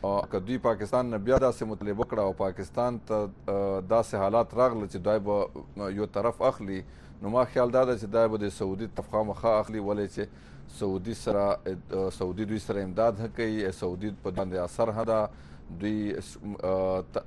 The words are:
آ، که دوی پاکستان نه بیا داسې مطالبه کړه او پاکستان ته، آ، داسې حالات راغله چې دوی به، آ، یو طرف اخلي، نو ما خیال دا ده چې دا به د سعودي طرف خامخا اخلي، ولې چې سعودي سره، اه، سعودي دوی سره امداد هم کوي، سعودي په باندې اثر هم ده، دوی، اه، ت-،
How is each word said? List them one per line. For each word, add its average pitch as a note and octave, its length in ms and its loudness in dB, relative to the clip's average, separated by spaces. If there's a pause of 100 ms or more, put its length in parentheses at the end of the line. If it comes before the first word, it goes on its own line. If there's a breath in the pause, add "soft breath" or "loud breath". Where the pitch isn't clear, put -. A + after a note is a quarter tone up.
آ، G2 200 2 (100)
که G2+ 80 0
دوی G#2+ 180 -2
پاکستان A#2+ 520 2
نه A2+ 80 -2
بیا A#2 200 4
داسې B2+ 260 4
مطالبه G#2 400 -2
کړه A#2+ 160 0
او G2 140 2
پاکستان G2+ 680 -2
ته، - 160 -4
آ، G#2 120 0 (520)
داسې A2 360 4
حالات G#2 380 4
راغله A#2 340 4
چې G2+ 100 -8
دوی G#2+ 220 2
به، G2+ 300 0 (280)
آ، G2+ 100 -6
یو G2+ 180 -2
طرف G#2 360 -2
اخلي، G2+ 420 0 (380 loud breath)
نو G2+ 80 -4
ما B2 140 4
خیال B2 280 2
دا B2+ 140 6
ده B2 120 2
چې G2+ 60 -8
دا A2+ 240 4
به A2 100 0
د G#2 120 -2
سعودي F#2+ 380 -4
طرف - 240 -8
خامخا G#2+ 480 2
اخلي، G#2+ 200 -2
ولې G2+ 360 0
چې G#2 120 -4 (520 loud breath)
سعودي F#2+ 340 -2
سره، G2+ 540 2
اه، F#2+ 420 -2
سعودي F#2 360 -2
دوی G#2+ 140 -2
سره G2+ 240 -2
امداد G2+ 360 2
هم A2+ 80 -4 (100)
کوي، A2 340 0
سعودي F#2 400 -4 (120)
په G2 80 -2
باندې F#2 220 -4
اثر F#2 360 0
هم A2 140 -2
ده، A2 260 2 (500 loud breath)
دوی، G#2 360 0
اه، F#2+ 880 -2 (100)
ت-، - 140 -2